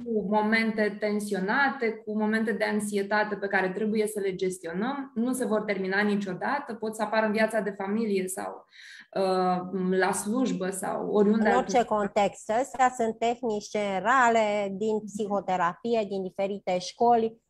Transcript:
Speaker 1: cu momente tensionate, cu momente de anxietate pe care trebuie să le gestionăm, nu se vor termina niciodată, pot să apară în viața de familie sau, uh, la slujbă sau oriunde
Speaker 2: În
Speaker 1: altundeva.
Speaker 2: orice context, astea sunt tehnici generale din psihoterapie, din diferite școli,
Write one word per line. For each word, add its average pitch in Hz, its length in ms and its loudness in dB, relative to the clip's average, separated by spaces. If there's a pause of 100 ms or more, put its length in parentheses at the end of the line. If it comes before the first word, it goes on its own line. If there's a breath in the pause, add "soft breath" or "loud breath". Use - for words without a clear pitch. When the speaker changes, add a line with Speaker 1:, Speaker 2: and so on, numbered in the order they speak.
Speaker 1:
cu 214 260 -2
momente 214 720 2
tensionate, 208 920 0
cu 214 260 -6
momente 220 340 0
de 214 120 0
anxietate 208 720 0
pe 202 100 -4
care 190 220 0
trebuie 208 380 0
să 208 140 -6
le 196 140 -2
gestionăm, 185 800 -4
nu 240 180 0
se 254 140 -2
vor 208 160 0
termina 196 380 -2
niciodată, 208 760 -2
pot 214 220 -6
să 220 60 -4
apară 220 240 0
în 214 60 0
viața 220 280 2
de 202 100 -4
familie 202 580 -2
sau, 190 360 -10 (520 loud breath)
uh, 185 720 0 (100)
la 185 140 4
slujbă 196 580 -2
sau 175 400 -4
oriunde 214 380 4
Speaker 2:
În 196 60 4
Speaker 1:
altundeva. 196 40 4
Speaker 2:
orice 202 260 2
context, 208 680 0
astea 254 460 2
sunt 226 220 0
tehnici 226 520 -2
generale 208 1000 2
din 214 320 -2
psihoterapie, 202 1040 -2
din 196 140 -4
diferite 190 560 -2
școli, 226 720 2